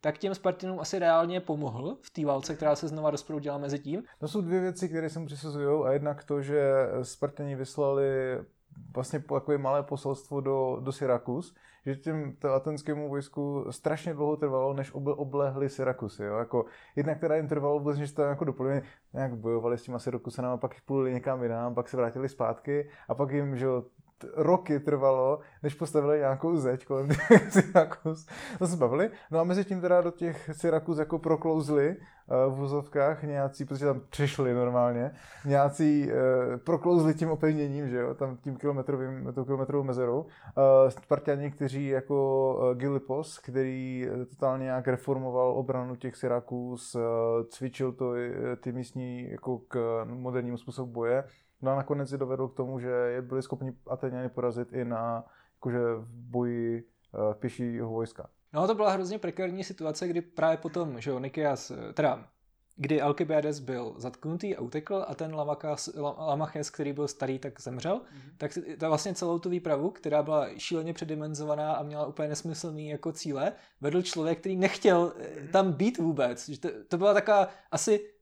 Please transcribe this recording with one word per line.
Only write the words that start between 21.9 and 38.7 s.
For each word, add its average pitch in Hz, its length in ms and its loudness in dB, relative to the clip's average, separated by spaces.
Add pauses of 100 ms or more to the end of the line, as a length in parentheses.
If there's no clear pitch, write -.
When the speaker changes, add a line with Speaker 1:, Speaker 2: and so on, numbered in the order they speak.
Speaker 2:
vrátili 127 320 0
zpátky 143 640 -2 (180)
a 117 60 0
pak 139 160 0
jim, 139 260 0
že 123 80 -2
jo, 127 200 0 (340)
t-, - 160 -14
roky 160 460 4
trvalo, 135 600 4 (220)
než 147 120 -2
postavili 151 440 2
nějakou 143 380 2
zeď 131 300 0
kolem 135 220 -2
těch 151 440 8
<laughs> - 0 -
Syrakus. 160 720 4 (320)
To 185 80 0
se 175 100 -2
bavili. 151 340 4 (200)
No 160 100 0
a 170 40 4
mezi 185 200 2
tím 190 160 -4
teda 180 200 6
do 175 100 2
těch 170 420 -4
Syrakus, 156 460 2
jako, 156 200 0
proklouzli, 151 720 2
eh, - 580 0
v 131 60 0
vozovkách 143 680 0
nějací, 139 420 -2
protože 139 220 -6
tam 131 140 2 (100)
přešli 139 440 2
normálně, 123 560 2 (340)
nějací, 143 680 4
eh, 127 440 4
proklouzli 165 580 4
tím 160 160 0
opevněním, 147 580 0
že 123 80 -2
jo, 123 180 -2
tam 131 220 -4
tím 135 200 -8
kilometrovým, 131 800 -4